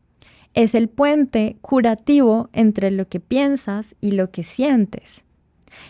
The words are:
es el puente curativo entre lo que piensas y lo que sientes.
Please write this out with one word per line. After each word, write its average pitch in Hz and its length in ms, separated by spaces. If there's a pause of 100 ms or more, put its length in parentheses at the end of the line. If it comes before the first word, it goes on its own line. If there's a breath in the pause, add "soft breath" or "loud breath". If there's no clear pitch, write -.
(540 soft breath)
es 226 220
el 226 140
puente 277 720
curativo 233 920
entre 208 380
lo 190 160
que 196 120
piensas 254 840
y 208 100
lo 190 200
que 175 120
sientes. - 800 (680 loud breath)